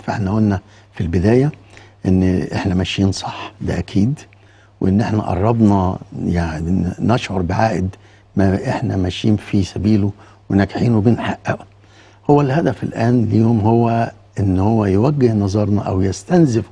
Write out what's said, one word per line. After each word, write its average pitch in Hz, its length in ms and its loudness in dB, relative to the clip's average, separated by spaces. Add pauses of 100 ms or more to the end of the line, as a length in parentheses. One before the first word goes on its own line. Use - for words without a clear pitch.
فاحنا 104 320 -4
قلنا 104 240 0 (340)
في - 80 -10
البداية 104 500 2 (540)
إن 92 500 2
احنا - 200 -2
ماشيين 98 360 0
صح، - 400 -10 (100)
ده 87 180 -4
أكيد، 107 400 -2 (600)
وإن 95 200 2
احنا 104 200 -2
قربنا 101 760 2 (280)
يعني 87 760 -2
نشعر 98 420 -2
بعائد 95 540 -2 (400)
ما 190 340 0
احنا 104 280 -4
ماشيين 95 380 0
في 101 280 -2
سبيله 101 480 0 (380)
وناجحين 98 460 0
وبنحققه. - 720 0 (640)
هو 147 120 4
الهدف 135 420 -2
الآن 117 420 0
ليهم 113 340 2
هو 113 520 2 (280)
إن 95 200 0
هو 107 260 2
يوجه 120 480 2
نظرنا 101 480 0
أو 98 200 -2
يستنزف 117 720 0